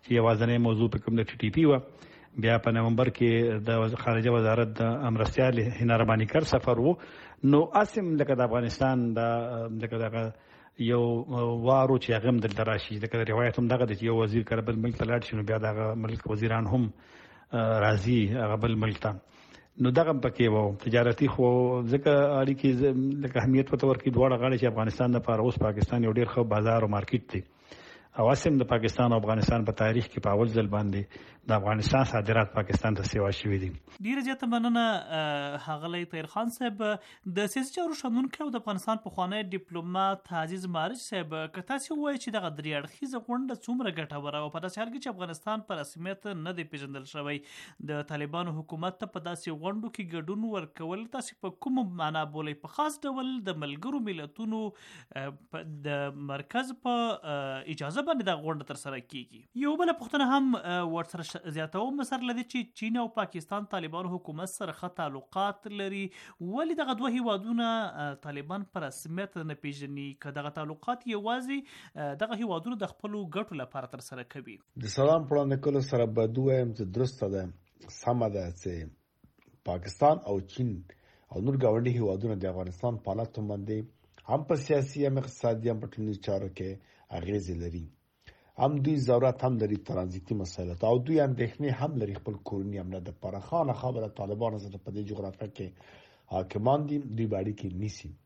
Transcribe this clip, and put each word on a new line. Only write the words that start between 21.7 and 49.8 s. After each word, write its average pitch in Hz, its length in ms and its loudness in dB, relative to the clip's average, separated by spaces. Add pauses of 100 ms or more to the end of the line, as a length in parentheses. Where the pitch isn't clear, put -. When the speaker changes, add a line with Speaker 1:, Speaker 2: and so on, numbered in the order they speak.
Speaker 1:
ځکه 139 280 4 (320)
اړیکې 135 300 4
ز-، 131 240 4 (280)
لکه 127 180 0
اهمیت 131 300 4
ورته 131 140 4
ورکړي 131 240 4
دواړه 127 320 6
غاړې 131 180 4
چې 127 60 4
افغانستان 113 520 2
دپاره 110 220 2
اوس 120 260 2
پاکستان 107 380 2
یو 110 80 4
ډېر 117 220 4
ښه 123 80 4 (140)
بازار 113 260 4
او 107 60 2
مارکیټ 104 440 0
دی. 95 100 -2 (760)
او 113 120 6
هسې 143 200 4
هم 143 80 6
د 123 120 4
پاکستان 117 420 4
او 113 60 4
افغانستان 110 460 4
په 110 80 0
تاریخ 110 340 2
کې - 180 -6
په 104 60 4
اول 107 180 4
ځل 110 260 2
باندې 101 260 0 (480)
د 113 40 4
افغانستان 107 520 4
صادرات 110 500 2
پاکستان 107 400 2
ته 98 80 -2
سیوا 101 280 0
شوي 98 280 0
دي. 92 120 -2 (320)
Speaker 2:
ډېره 247 240 0
زیاته 262 200 -4
مننه، 233 380 2
ا، 151 800 -2
ښاغلی 170 480 -4
طاهر 160 220 -8
خان 233 200 -2
صاحب. 226 300 -4 (540)
د 208 160 0
سیاسي 262 200 -4
چارو 330 280 -2
شنونکی 262 400 -2
او 302 80 -4
د 240 120 -4
افغانستان 214 420 -2
پخوانی 185 360 -4 (140)
ډیپلومات 185 760 -4 (120)
عزیز 185 240 -6
مارچ 180 420 -4
صاحب، 165 260 -6 (200)
که 185 60 -8
تاسې 277 380 -6
ووایئ 294 180 -2
چې 226 200 -6
دغه 185 220 -2
درې 151 200 -6
اړخیزه 247 480 -8
غونډه 247 280 -4 (120)
څومره 240 320 -2
ګټوره 147 460 -6
او 147 100 -8
په 165 60 -6
داسې 185 180 -8
حال 226 140 -6
کې 269 100 -10
چې 277 60 -8
افغانستان 214 600 -8
په 175 120 -6
رسمیت 175 460 -10
نه 180 260 -8
دی 170 120 -6
پیژندل 139 400 -12
شوی، 143 380 -8 (480)
د 147 220 -4
طالبانو 156 480 -6
حکومت 165 420 -8
ته 214 40 -8
په 175 200 -12
داسې 175 240 -8
غونډو 190 400 -6